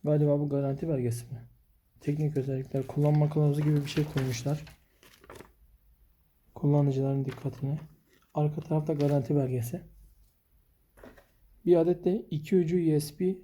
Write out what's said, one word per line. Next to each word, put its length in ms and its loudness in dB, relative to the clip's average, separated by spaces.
galiba 360 4
bu 100 0
garanti 400 -2
belgesi 360 -2
mi? 220 -14
Teknik 360 0
özellikler, 500 -4
kullanma 420 2
kılavuzu 320 2
gibi 140 2
bir 140 0
şey 160 0
koymuşlar. 600 -4
Kullanıcıların 720 0
dikkatine. 540 -8
Arka 280 -2
tarafta 320 -2
garanti 420 2
belgesi. 460 -2
Bir 100 6
adet 300 2
de 260 0
iki 260 0
ucu 200 2
U 220 4
S 200 -8
B 240 0